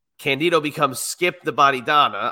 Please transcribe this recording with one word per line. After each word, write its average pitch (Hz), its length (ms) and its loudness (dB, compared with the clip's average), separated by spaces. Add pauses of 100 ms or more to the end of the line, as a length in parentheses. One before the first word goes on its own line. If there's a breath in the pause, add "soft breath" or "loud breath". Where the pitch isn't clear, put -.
(180)
Candido 156 420 0
becomes 147 400 -2
Skip - 440 -4
the 151 100 -6
Body 139 260 2
Donna. 143 380 2 (140)